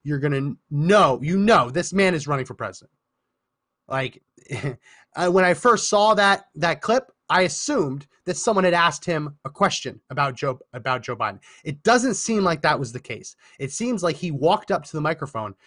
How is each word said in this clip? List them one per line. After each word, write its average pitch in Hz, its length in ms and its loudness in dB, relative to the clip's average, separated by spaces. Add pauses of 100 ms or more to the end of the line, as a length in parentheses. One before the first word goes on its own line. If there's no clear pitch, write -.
you're 143 160 -2
gonna 143 360 -2 (140)
know, 156 520 4
you 165 160 0
know, 196 320 4
this 170 240 -4
man 190 200 4
is 147 140 -4
running 135 180 -2
for 123 100 -14
president. - 360 -12 (960)
Like, 135 340 -6 (300)
<laughs> 127 260 -6 (380)
uh, 175 140 0
when 185 160 4
I 180 80 4
first 226 340 2
saw 214 280 4
that, 196 400 2
that 156 260 -2
clip, 247 320 -2 (160)
I 185 140 4
assumed 156 640 -2 (180)
that 180 120 -6
someone 196 280 2
had 175 80 4
asked 170 320 0
him 151 300 -4 (100)
a 139 40 -8
question 139 500 -2 (100)
about 135 260 -2
Joe, 131 240 -4 (140)
about 123 300 -4
Joe 123 120 -8
Biden. 104 240 -4 (240)
It 147 200 -10
doesn't 233 320 2
seem 214 280 -2
like 170 180 0
that 147 180 2
was 120 120 -6
the 120 80 -10
case. - 360 -14 (240)
It 139 120 -6
seems 233 300 -4
like 165 140 -2
he 170 160 -6
walked 165 400 0
up 165 120 -2
to - 80 -20
the 156 100 -6
microphone 127 520 -6 (140)